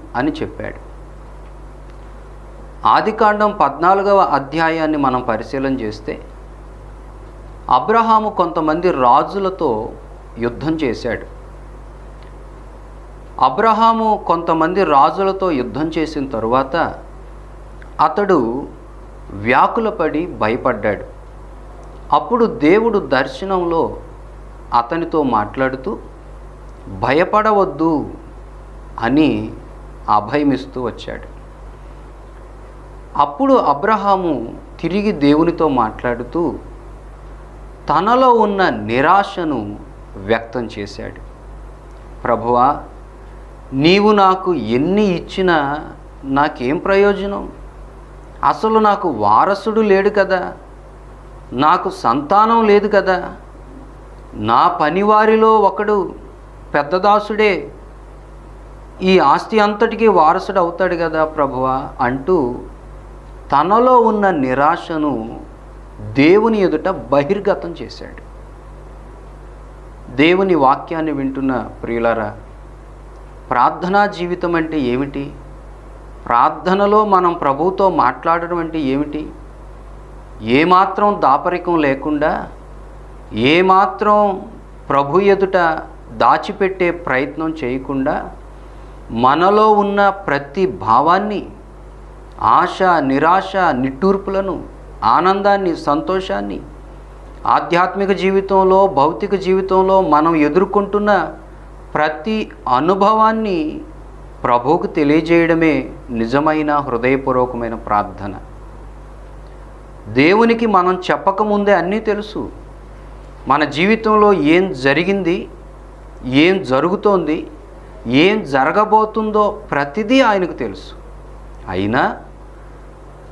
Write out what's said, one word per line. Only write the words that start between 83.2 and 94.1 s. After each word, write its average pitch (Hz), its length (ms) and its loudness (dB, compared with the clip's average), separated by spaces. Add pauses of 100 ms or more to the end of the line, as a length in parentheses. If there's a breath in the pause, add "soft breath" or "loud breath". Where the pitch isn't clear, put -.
ఏమాత్రం 190 1120 2 (420)
ప్రభు 139 300 2
ఎదుట 196 380 2 (540)
దాచిపెట్టే 180 800 0
ప్రయత్నం 147 580 -4
చేయకుండా, 135 800 -4 (800 loud breath)
మనలో 170 580 4
ఉన్న 202 400 2
ప్రతి 143 580 -2
భావాన్ని, 165 840 0 (920)
ఆశ, 143 380 2 (200)
నిరాశ, 156 560 0 (160)
నిట్టూర్పులను, 190 920 -2 (400)